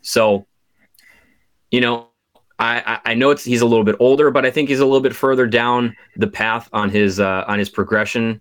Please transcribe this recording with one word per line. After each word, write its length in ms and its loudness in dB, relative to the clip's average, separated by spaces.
So, 440 0
you 80 2
know, 260 -2
I, 440 -2
I, 60 -2
I 40 0
know 160 4
it's, 120 0
he's 180 0
a 60 4
little 180 2
bit 140 0
older, 320 4
but 160 0
I 40 0
think 180 -2
he's 100 0
a 60 2
little 160 2
bit 140 -2
further 340 0
down 480 0
the 140 -2
path 440 -4
on 160 -2
his, 300 0
uh, 300 0
on 100 -2
his 100 -4
progression 720 -4